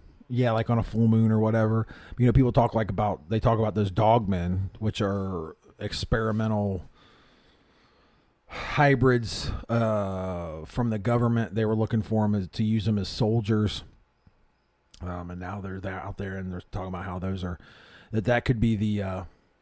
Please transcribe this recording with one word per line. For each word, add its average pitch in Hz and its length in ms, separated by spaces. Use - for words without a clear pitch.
yeah, 123 220
like 113 180
on 117 80
a 113 60
full 113 240
moon 113 240
or 110 80
whatever. 110 480
You 123 80
know, 117 60
people 127 180
talk, 117 240
like, 110 160
about, 95 380
they 110 100
talk 117 200
about 107 140
those 101 180
dogmen, 95 880
which 107 240
are 95 540
experimental 107 1040
hybrids, 127 1000
uh, 92 960
from 120 240
the 107 100
government. 117 560
They 110 100
were 110 100
looking 110 260
for 107 240
'em 104 100
as, 95 140
to - 140
use 107 240
'em 107 120
as 92 80
soldiers. 107 760
Um, 87 300
and 87 80
now 92 200
they're, 95 200
they're 95 200
out - 180
there 196 200
and 185 140
they're 185 100
talking 190 180
about 190 160
how 180 140
those 95 240
are, 87 140
that, 107 140
that 120 200
could 113 140
be 113 160
the, 104 280
uh, 87 200